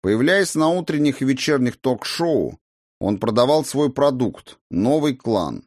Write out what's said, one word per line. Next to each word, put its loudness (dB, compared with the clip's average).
Появляясь 2
на 2
утренних -2
и -2
вечерних 0
ток-шоу, -2
он -2
продавал 2
свой 0
продукт, -2
новый 0
клан. -4